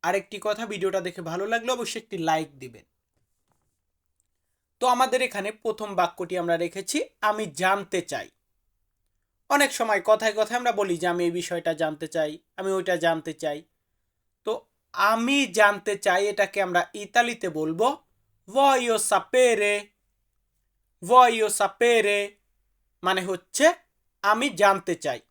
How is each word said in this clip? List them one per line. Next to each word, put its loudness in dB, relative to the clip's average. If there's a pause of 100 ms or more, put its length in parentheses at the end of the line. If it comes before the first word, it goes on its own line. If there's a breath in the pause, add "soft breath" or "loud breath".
আরেকটি -4
কথা, -4
ভিডিওটা -4
দেখে -10
ভালো -6
লাগলে -4
অবশ্যই -6
একটি -12
লাইক -2
দিবেন। -18 (1900)
তো 0
আমাদের 2
এখানে -4
প্রথম -8
বাক্যটি -2
আমরা 0
রেখেছি, -6 (180)
"আমি 0
জানতে -2
চাই।" -10 (1200)
অনেক 2
সময় 0
কথায় 4
কথায় -2
আমরা 0
বলি 0
যে, -2
"আমি 0
এই 0
বিষয়টা -4
জানতে -4
চাই, -4 (200)
আমি -4
ওইটা -2
জানতে -2
চাই।" -8 (840)
তো -6 (260)
"আমি 2
জানতে 2
চাই" 0
এটাকে -2
আমরা 0
ইতালিতে -2
বলবো -2 (640)
voglio 2 (120)
sapere, 2 (1300)
voglio 6
sapere, 2 (720)
মানে 0
হচ্ছে 0 (500)
"আমি 2
জানতে 2
চাই।" -6 (120)